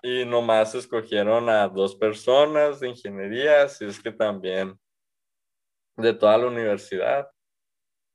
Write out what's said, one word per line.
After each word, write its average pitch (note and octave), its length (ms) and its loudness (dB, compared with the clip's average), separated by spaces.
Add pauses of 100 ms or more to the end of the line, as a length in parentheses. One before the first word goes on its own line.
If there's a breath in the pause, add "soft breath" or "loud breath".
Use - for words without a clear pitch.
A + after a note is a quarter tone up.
Y B2 220 -4
nomás A#2 500 0
escogieron A2+ 720 -2
a G#2+ 200 2
dos F#2+ 280 -2
personas C#3+ 800 0
de B2+ 120 -8
ingeniería, A#2 720 0
así C#3 240 -4
es G2+ 140 -12
que A2+ 120 -10
también F#2+ 640 -4 (1200)
de A2+ 180 2
toda B2+ 240 6
la B2 80 2
universidad. A#2 800 -4 (880)